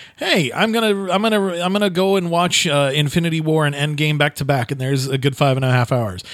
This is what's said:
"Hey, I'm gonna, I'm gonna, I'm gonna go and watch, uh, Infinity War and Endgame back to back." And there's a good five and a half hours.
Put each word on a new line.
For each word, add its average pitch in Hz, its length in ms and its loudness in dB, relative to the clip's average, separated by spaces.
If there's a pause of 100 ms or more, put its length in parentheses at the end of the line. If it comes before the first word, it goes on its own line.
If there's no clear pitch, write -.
(180)
"Hey, 226 360 0
I'm 202 180 0
gonna, 208 400 0
I'm 196 120 0
gonna, 196 380 0
I'm 180 120 0
gonna 208 160 2
go 190 260 0
and 180 160 -2
watch, 175 360 0
uh, 143 260 2
Infinity 160 480 0
War 156 240 2
and 143 100 -2
Endgame 151 440 -2
back 147 160 0
to 143 100 -6
back." 135 260 0
And 135 80 -6
there's 131 280 -2
a 131 100 -2
good 131 180 0
five 135 220 2
and 135 80 -2
a 127 60 2
half 123 200 2
hours. 107 320 -2 (100)